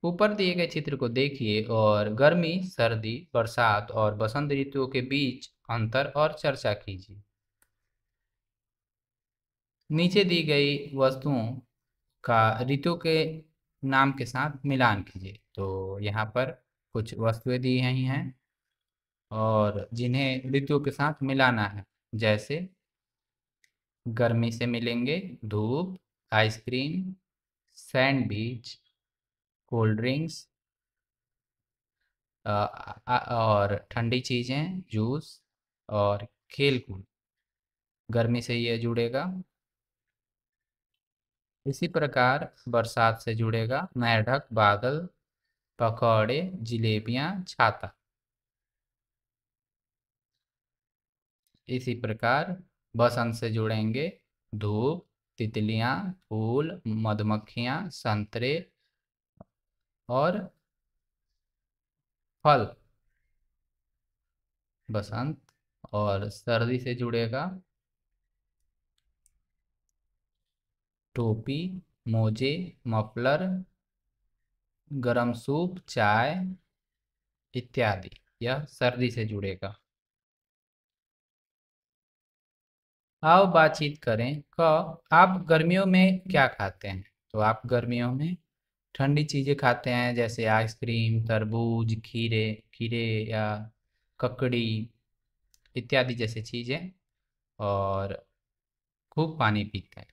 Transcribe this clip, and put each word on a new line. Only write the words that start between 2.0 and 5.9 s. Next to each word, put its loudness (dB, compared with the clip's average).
गर्मी, 4
सर्दी, -2
बरसात 2
और 2
बसंत -2
ऋतुओं -2
के -2
बीच -2
अंतर 0